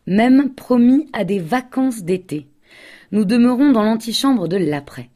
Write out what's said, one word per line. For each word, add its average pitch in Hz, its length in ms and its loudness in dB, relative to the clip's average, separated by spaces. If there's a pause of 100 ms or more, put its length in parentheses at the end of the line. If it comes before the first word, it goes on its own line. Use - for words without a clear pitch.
même 254 460 2
promis 254 600 2
à 214 100 -4
des 196 140 -4
vacances 247 640 -4
d'été, 160 460 -6 (640)
nous 208 120 0
demeurons 247 480 2
dans 220 100 2
l'antichambre 226 640 -2
de 180 120 -2
l'après. 143 580 -6